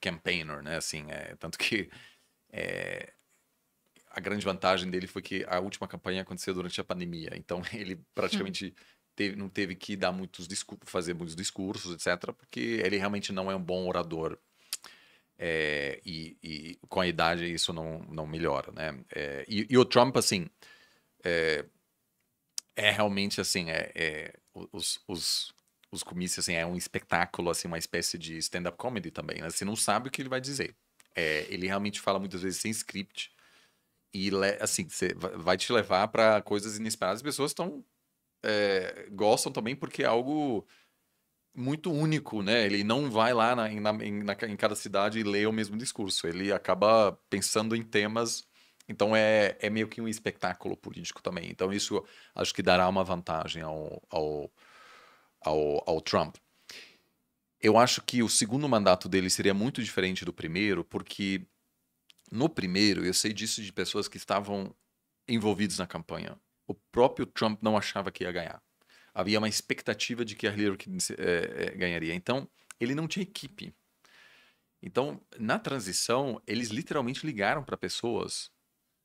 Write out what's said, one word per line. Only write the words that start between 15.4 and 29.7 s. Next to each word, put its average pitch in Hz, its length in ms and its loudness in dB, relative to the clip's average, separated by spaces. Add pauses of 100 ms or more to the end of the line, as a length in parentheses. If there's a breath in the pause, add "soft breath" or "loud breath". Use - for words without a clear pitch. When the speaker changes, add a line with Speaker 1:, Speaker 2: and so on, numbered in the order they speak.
Speaker 1:
e, 80 360 -10
e 80 360 -12 (100)
com 95 120 -2
a 90 60 2
idade 85 460 0
isso 82 200 -2
não, 80 280 -8 (100)
não 78 160 -6
melhora, 76 460 -2
né? 73 280 -8 (140)
É, 71 340 -6
e, 107 200 -2
e 127 100 4
o 123 60 10
Trump, 127 320 6
assim, 95 320 2 (760 soft breath)
é, 80 400 2 (1120)
é 104 140 4
realmente, 101 500 2
assim, 90 300 0
é, 80 240 -2
é, 80 400 -4 (380)
os, - 360 -4
os, - 440 -4 (380)
os 87 120 -8
comícios, 87 420 -4
assim, 90 100 0
é 82 120 0
um 87 100 -4
espetáculo, 87 720 -2
assim, 82 160 -2
uma 82 120 -6
espécie 87 400 -4
de 80 200 -10
stand-up 87 400 -4
comedy 107 320 -6
também, 80 300 -8
né? 82 100 -6
Você 90 140 -4
não 104 120 -4